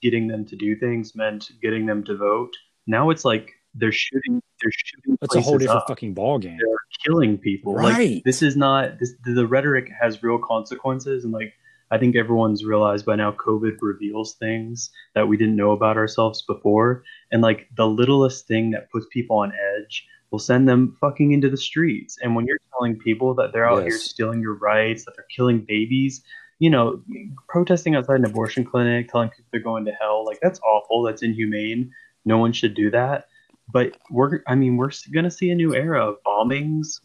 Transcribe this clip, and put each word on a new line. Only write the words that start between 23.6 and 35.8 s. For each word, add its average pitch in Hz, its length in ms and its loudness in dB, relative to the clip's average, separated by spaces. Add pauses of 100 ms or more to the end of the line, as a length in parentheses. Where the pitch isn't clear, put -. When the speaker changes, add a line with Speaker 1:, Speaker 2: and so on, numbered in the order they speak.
Speaker 1:
out 104 140 2
here 85 80 -2
Speaker 2:
Yes. - 180 -6
Speaker 1:
stealing 113 320 -4
your 110 140 -4
rights, 107 500 0
that - 100 -20
they're - 140 -20
killing 123 300 2
babies, 117 640 -2 (340)
you 160 140 4
know, 117 320 2 (440)
protesting 175 460 0
outside 135 220 0
an 127 100 4
abortion 110 400 -2
clinic, 120 440 0
telling 117 200 0
people - 220 -16
they're 117 100 -4
going 113 240 -6
to 107 60 -2
hell, 107 340 -2
like, 104 160 -8
that's 180 200 -2
awful. 113 420 2
That's 110 180 -4
inhumane. 110 720 -4 (340)
No 113 140 4
one 117 120 4
should 113 220 -2
do 104 160 0
that. 127 380 0 (440)
But 123 240 0 (140)
we're, 139 380 2
I 127 80 0
mean, 131 200 4
we're 127 120 0
s-, - 180 -12
gonna 165 240 -2
see 180 220 -2
a 175 40 2
new 165 200 2
era 139 280 0